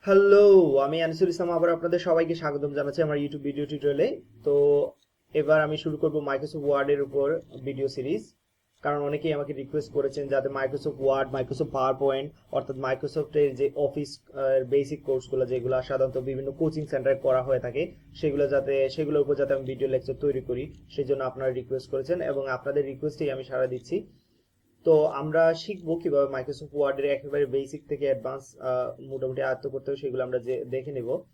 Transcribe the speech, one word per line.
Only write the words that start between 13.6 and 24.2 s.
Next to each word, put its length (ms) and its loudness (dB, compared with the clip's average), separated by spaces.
যে 60 2
অফিস, 300 -4
আহ, 560 -2
বেসিক 360 0
কোর্সগুলো 440 0
যেগুলো 240 0
সাধারণত 280 0
বিভিন্ন 200 -4
কোচিং 320 -2
সেন্টারে 240 2
করা 220 4
হয়ে 180 2
থাকে, 160 -2
সেগুলো 240 0
যাতে, 200 0
সেগুলোর 300 0
উপর 160 0
যাতে 160 2
আমি 160 -6
ভিডিও 220 -2
লেকচার 300 -2
তৈরি 240 0
করি, 160 -4
সেই 140 -4
জন্য 220 0
আপনারা 200 -2
রিকোয়েস্ট 320 -8
করেছেন 260 -2
এবং 120 -2
আপনাদের 260 -2
রিকোয়েস্টেই 420 -4
আমি 160 -8
সাড়া 240 0
দিচ্ছি। 240 -6